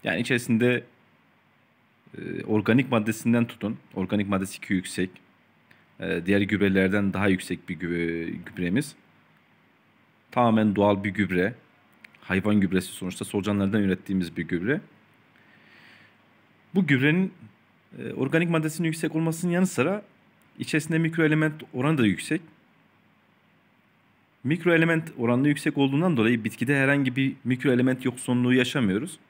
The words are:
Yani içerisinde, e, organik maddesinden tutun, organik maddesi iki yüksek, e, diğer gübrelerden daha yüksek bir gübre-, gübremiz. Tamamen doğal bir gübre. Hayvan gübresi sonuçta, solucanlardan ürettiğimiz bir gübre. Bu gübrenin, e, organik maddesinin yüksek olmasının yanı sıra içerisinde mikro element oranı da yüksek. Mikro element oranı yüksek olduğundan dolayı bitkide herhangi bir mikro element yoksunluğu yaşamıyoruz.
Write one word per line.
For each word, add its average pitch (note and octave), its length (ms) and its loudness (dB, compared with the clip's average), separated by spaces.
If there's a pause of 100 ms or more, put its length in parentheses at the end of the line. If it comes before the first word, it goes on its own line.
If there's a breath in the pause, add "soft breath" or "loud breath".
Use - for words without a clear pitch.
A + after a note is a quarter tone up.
Yani F#2+ 160 -2
içerisinde, A#2+ 640 0 (1300)
e, F2 260 -10
organik A2+ 460 2
maddesinden A#2 560 0
tutun, - 320 -8 (160)
organik G2 340 -2
maddesi F#2+ 280 -2
iki - 160 -6
yüksek, F#2 380 -2 (880 soft breath)
e, F2 260 -4
diğer G2+ 140 4
gübrelerden G2 720 2
daha F#2+ 160 0
yüksek F#2 400 -2
bir F2 100 -10
gübre-, E2+ 520 -4
gübremiz. F2+ 680 -4 (1400)
Tamamen A2 440 2
doğal G2+ 280 4
bir G#2 60 -2
gübre. F#2 440 0 (680)
Hayvan G#2 400 2
gübresi F#2 280 0
sonuçta, - 360 -8
solucanlardan G2+ 580 0
ürettiğimiz F#2 540 -2
bir F2 60 -4
gübre. F#2 380 -4 (1900 loud breath)
Bu F3+ 120 2
gübrenin, D3 460 2 (680)
e, - 140 -8
organik D#3+ 380 0
maddesinin D#3+ 380 -2
yüksek D#3+ 280 -4
olmasının E3 360 -2
yanı F3+ 140 2
sıra F#3 360 -2 (560)
içerisinde D#3 400 -2
mikro E3 260 0
element D#3 380 2 (100)
oranı C#3 260 0
da A#2 80 4
yüksek. - 340 -2 (2000)
Mikro E3+ 300 2
element E3 440 2
oranı A#2+ 300 2
yüksek D3 300 -2
olduğundan C#3+ 380 2
dolayı A2+ 280 2
bitkide A#2+ 320 -2
herhangi C3+ 400 2
bir C3+ 280 -2
mikro B2+ 280 0
element B2+ 320 2
yoksunluğu B2 500 0
yaşamıyoruz. B2 640 0 (120)